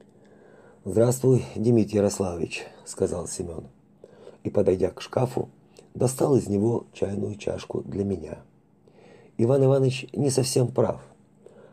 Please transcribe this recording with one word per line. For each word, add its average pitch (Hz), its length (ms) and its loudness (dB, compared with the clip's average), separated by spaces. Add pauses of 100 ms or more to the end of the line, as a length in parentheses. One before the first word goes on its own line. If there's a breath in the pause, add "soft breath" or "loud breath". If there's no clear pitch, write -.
(840 soft breath)
"Здравствуй, 120 580 4 (120)
Дмитрий 107 420 4
Ярославович", 95 680 -2 (200 loud breath)
сказал 90 420 -4
Семён. 85 380 -10 (800 loud breath)
И, - 60 -6
подойдя 92 420 2
к - 100 -16
шкафу, - 480 -2 (440 soft breath)
достал 127 440 2
из 98 100 -2
него 101 460 0
чайную 101 420 -4
чашку - 460 -8
для 92 240 -4
меня. 82 340 -6 (1000 loud breath)
Иван 131 280 4
Иванович 131 480 2
не 143 160 0
совсем 131 400 0
прав. - 320 -2 (720 loud breath)